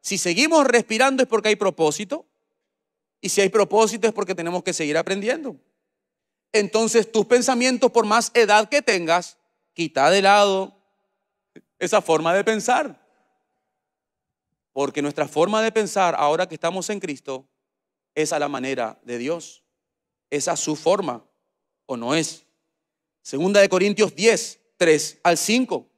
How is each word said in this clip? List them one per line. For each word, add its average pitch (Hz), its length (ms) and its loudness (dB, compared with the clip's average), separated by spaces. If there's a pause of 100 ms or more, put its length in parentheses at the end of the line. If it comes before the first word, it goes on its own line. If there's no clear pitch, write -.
si 196 140 -6
seguimos 277 480 2
respirando 247 580 2
es 254 60 -2
porque 214 180 -2
hay 208 80 2
propósito, 190 680 -4 (960)
y 190 80 -8
si - 100 0
hay 196 80 4
propósito 208 580 2
es 214 80 2
porque 190 220 -4
tenemos 170 260 -6
que 180 120 -6
seguir 151 240 -2
aprendiendo. 202 580 -4 (960)
Entonces, 220 580 0
tus 208 160 0
pensamientos, 247 640 2
por 226 160 2
más 220 280 0
edad 214 340 4
que 294 140 0
tengas, 175 560 -2 (360)
quita 151 360 0
de 196 120 4
lado 196 560 2 (1040)
esa 180 220 0
forma 165 320 0
de 196 100 2
pensar. 226 580 -2 (1700)
Porque 139 280 -4
nuestra 147 240 -4
forma 196 360 0
de 226 100 -2
pensar, 196 460 0
ahora 165 320 0
que 160 60 -14
estamos 175 340 -6
en 202 100 -6
Cristo, 135 480 -10 (680)
es 156 200 -2
a 151 60 -2
la 143 100 -2
manera 127 540 -6
de 120 140 -10
Dios. 156 460 -8 (680)
Es 143 200 -4
a 160 80 -2
su 151 180 -4
forma, 160 480 -2 (600)
¿o 131 100 -8
no 120 180 -4
es? 160 320 -4 (760)
Segunda 190 400 0
de 196 80 6
Corintios 196 460 0
diez, 214 440 0 (160)
tres 156 480 2
al 170 140 2
cinco. 220 500 -2 (100)